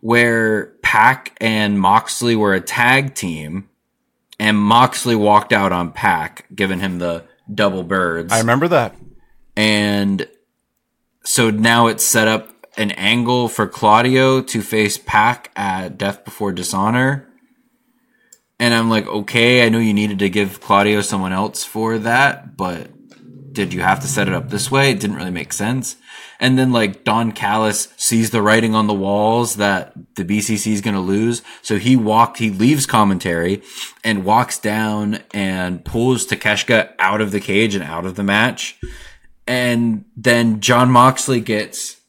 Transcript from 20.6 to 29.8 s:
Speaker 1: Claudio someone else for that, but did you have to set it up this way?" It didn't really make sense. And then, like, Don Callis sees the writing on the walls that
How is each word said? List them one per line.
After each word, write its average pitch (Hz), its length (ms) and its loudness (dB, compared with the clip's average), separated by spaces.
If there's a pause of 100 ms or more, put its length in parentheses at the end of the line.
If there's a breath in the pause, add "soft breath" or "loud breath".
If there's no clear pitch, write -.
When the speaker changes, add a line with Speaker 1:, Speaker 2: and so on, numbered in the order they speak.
Speaker 1:
Claudio 104 400 2
someone 95 320 -4
else 104 300 -4
for 113 360 -4
that, 120 580 0
but 90 320 -6 (640)
did 90 220 -4
you 90 80 -6
have 95 200 0
to - 60 -8
set 98 200 -2
it 95 60 -2
up - 160 -6
this 104 220 -6
way?" 135 200 2
It 101 80 -4
didn't 104 160 -6
really 87 160 -10
make 82 220 -8
sense. 123 420 -6 (440 loud breath)
And 127 180 2
then, 131 140 2
like, 110 320 -2
Don 113 280 0
Callis 104 560 -2 (100)
sees 113 320 0
the 110 140 0
writing 110 320 2
on 110 100 2
the 107 80 -2
walls 104 640 0
that 101 380 -2 (220)